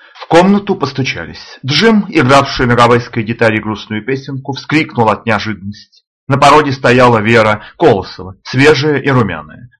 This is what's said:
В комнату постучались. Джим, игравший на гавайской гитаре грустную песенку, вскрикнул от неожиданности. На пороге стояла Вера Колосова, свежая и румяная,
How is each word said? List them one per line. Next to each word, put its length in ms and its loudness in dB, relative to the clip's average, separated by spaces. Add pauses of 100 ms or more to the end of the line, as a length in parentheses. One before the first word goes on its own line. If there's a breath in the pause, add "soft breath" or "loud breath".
(160 soft breath)
В 120 -18
комнату 480 2
постучались. 880 -8
Джим, 460 2
игравший 560 0
на 100 0
гавайской 460 0
гитаре 400 -2
грустную 420 -8
песенку, 500 -8
вскрикнул 560 -2
от 180 -2
неожиданности. 760 -8 (240)
На 100 0
пороге 340 4
стояла 480 2
Вера 460 2 (120)
Колосова, 680 -2
свежая 560 0
и 100 -4
румяная, 600 -4 (100)